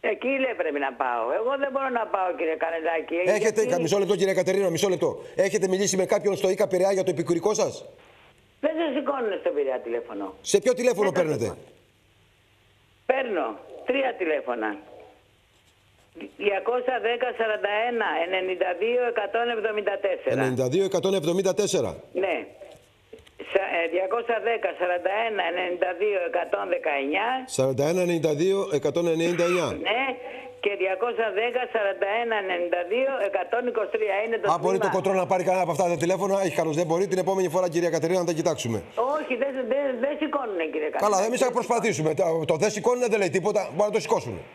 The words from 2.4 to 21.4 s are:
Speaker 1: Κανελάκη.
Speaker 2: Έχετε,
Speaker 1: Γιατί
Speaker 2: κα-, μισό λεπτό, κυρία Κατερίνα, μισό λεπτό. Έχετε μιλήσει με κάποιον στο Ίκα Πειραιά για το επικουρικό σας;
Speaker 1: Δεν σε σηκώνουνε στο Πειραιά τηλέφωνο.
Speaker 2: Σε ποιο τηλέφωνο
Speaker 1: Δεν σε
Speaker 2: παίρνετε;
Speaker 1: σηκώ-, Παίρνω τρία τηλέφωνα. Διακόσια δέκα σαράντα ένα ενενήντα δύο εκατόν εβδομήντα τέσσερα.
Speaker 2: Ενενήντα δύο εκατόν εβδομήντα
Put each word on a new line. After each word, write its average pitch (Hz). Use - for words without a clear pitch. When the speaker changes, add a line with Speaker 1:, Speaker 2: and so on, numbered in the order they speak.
Speaker 1:
Κανελάκη. 165
Speaker 2:
Έχετε, 202
Speaker 1:
Γιατί 214
Speaker 2:
κα-, 170
μισό 170
λεπτό, 196
κυρία 190
Κατερίνα, 185
μισό 165
λεπτό. 165
Έχετε 190
μιλήσει 185
με 185
κάποιον 202
στο 185
Ίκα 190
Πειραιά 185
για 190
το 185
επικουρικό 170
σας; 185
Speaker 1:
Δεν 302
σε 339
σηκώνουνε 247
στο 175
Πειραιά 135
τηλέφωνο. 113
Speaker 2:
Σε -
ποιο 247
τηλέφωνο 214
Speaker 1:
Δεν -
σε 180
Speaker 2:
παίρνετε; 139
Speaker 1:
σηκώ-, 90
Παίρνω 220
τρία 262
τηλέφωνα. 127
Διακόσια 233
δέκα 240
σαράντα 214
ένα 226
ενενήντα 185
δύο 240
εκατόν 226
εβδομήντα 208
τέσσερα. 170
Speaker 2:
Ενενήντα 127
δύο 196
εκατόν 185
εβδομήντα 180